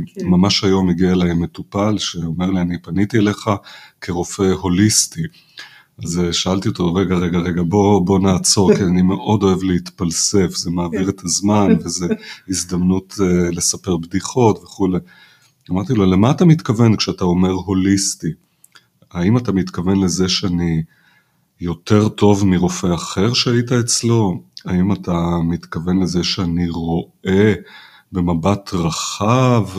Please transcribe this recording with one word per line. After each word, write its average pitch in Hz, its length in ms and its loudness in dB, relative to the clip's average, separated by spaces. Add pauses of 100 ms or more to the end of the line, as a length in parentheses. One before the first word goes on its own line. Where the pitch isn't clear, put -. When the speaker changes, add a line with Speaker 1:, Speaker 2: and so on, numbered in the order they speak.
(140)
Speaker 1:
כן. 185 120 -8
Speaker 2:
ממש 92 380 2
היום 95 240 2
הגיע 90 240 2
אליי 90 220 0
מטופל 95 640 -4
שאומר 85 520 -4
לי, 95 100 0
"אני 85 220 -2
פניתי 98 360 -2
אליך 104 320 0 (500)
כרופא 87 420 -6
הוליסטי." 95 800 0 (800)
אז, 85 180 -4
אה, 85 120 0
שאלתי 92 360 -2
אותו, 87 260 0
"רגע, 92 220 0
רגע, 87 220 0
רגע, 87 240 -2
בוא, 98 440 4
בוא 95 120 4
נעצור, 95 560 2
כי - 100 -4
אני 90 180 2
מאוד 98 400 0
אוהב 92 200 2
להתפלסף, 87 920 -2
זה 90 140 -6
מעביר 87 340 -4
Speaker 1:
כן. 95 40 -2
Speaker 2:
את 95 160 -6
הזמן, 101 440 0 (160)
וזה 87 220 -6 (420)
הזדמנות, 90 720 -2
אה, 90 300 2
לספר 87 460 -4
בדיחות 98 680 0
וכולי." 92 360 -2 (720)
אמרתי 98 240 -2
לו, 98 120 4
"למה 95 240 4
אתה 156 140 2
מתכוון 120 520 4
כשאתה 95 280 -4
אומר 90 260 2
הוליסטי? 95 800 -2 (840)
האם 92 240 2
אתה 120 160 -2
מתכוון 92 480 -2
לזה 92 280 0
שאני 85 540 -2 (800)
יותר 104 480 0
טוב 101 380 2
מרופא 90 480 0
אחר 98 380 -2
שהיית 123 400 0
אצלו? 117 680 0 (220)
האם 92 280 0
אתה 85 520 -2
מתכוון 87 580 -2
לזה 87 220 -2
שאני 87 440 -2
רואה 87 880 0 (580)
במבט 90 600 0
רחב 107 920 0 (120)